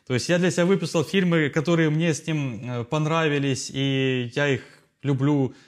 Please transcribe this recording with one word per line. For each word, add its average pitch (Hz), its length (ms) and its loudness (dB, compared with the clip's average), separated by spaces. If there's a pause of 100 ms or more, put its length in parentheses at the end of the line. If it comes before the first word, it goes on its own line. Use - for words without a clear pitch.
То 127 60 -2
есть 123 160 -2
я 175 80 4
для 175 140 2
себя 175 140 0
выписал 180 380 0
фильмы, 170 460 2
которые 165 400 2
мне 156 240 0
с - 140 -6
ним, 139 360 -4
э, 120 200 -6
понравились, 151 920 0
и 131 640 0
я 143 140 0
их 127 120 0 (420)
люблю 139 500 0 (140)